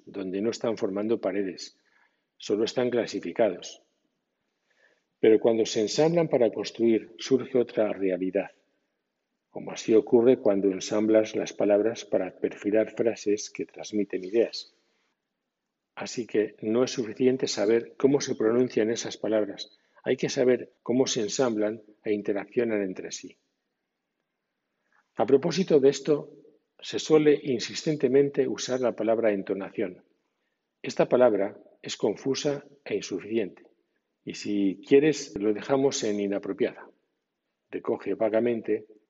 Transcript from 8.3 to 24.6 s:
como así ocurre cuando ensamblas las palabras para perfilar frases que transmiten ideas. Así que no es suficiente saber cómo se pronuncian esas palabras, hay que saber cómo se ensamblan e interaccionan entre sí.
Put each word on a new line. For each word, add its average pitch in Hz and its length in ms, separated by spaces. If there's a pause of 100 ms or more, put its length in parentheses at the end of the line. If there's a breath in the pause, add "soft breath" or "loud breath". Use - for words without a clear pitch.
como - 200
así - 220
ocurre 120 440
cuando 98 320
ensamblas 107 680
las 101 180
palabras 104 520
para 92 340
perfilar 107 520
frases 107 600
que - 140
transmiten 98 580
ideas. 101 500 (1200)
Así 107 320
que 107 340
no 113 220
es 127 80
suficiente 127 560
saber 117 500
cómo 135 240
se 127 140
pronuncian 117 560
esas 110 260
palabras, 104 580 (280 soft breath)
hay 127 120
que 135 140
saber 123 440 (100)
cómo 123 240
se 123 140
ensamblan 107 600 (220)
e 110 100
interaccionan 104 720
entre 90 280
sí. - 240 (1800)